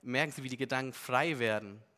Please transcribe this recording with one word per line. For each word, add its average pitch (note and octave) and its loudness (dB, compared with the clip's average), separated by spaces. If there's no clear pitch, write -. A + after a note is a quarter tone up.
merken C3+ 0
sie, C3+ -10
wie C3 -8
die B2+ -4
Gedanken C3 -2
frei C#3 2
werden. G#2+ 0